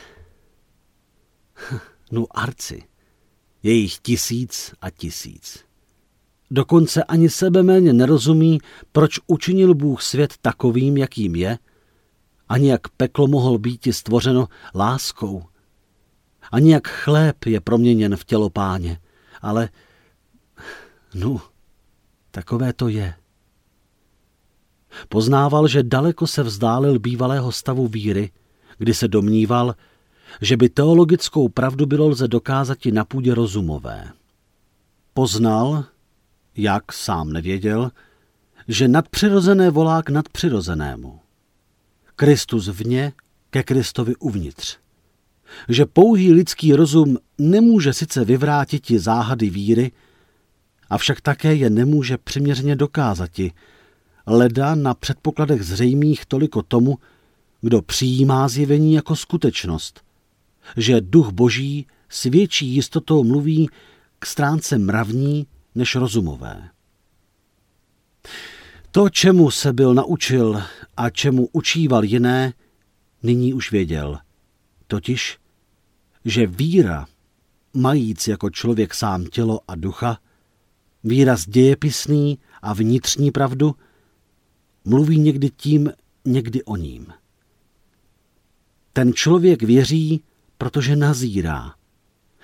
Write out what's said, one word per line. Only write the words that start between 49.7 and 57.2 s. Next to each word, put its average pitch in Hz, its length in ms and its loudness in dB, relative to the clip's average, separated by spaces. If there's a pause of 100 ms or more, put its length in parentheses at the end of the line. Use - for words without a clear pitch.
avšak 101 300 -2
také 156 340 0
je 135 160 2
nemůže 127 480 0
přiměřeně 143 580 -2
dokázati, 98 760 -4 (720)
leda 123 480 2
na 139 200 -2
předpokladech 147 680 -4
zřejmých 123 640 0
toliko 131 360 -2
tomu, 127 360 0 (640)